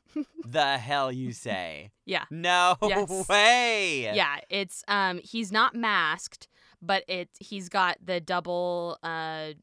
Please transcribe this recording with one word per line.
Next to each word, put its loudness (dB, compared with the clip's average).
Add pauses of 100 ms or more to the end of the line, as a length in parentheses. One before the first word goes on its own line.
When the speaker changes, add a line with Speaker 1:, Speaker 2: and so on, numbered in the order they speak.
(140)
Speaker 1:
<laughs> -4 (220)
Speaker 2:
The 2
hell 0
you -6
say? -8 (140)
Speaker 1:
Yeah. -2
Speaker 2:
No 4
Speaker 1:
Yes. 0
Speaker 2:
way. 4 (120)
Speaker 1:
Yeah, 0 (100)
it's, -6
um, 0
he's -6
not 4
masked, -2 (340)
but 0
it, -6 (100)
he's -10
got 0
the -2
double, -2
uh, -6